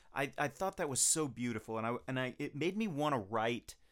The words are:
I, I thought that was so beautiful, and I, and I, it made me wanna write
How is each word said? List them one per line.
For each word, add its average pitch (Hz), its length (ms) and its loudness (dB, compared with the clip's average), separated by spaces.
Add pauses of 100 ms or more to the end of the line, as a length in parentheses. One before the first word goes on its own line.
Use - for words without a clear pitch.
(140)
I, 139 220 0
I 147 120 2
thought - 280 -4
that - 120 0
was 131 120 0
so 156 280 4
beautiful, 113 500 -4
and 110 80 0
I, 120 100 2 (100)
and 131 140 -2
I, 127 180 -2
it 143 160 -6
made 165 220 0
me 220 120 0
wanna 147 300 2
write 110 560 0 (180)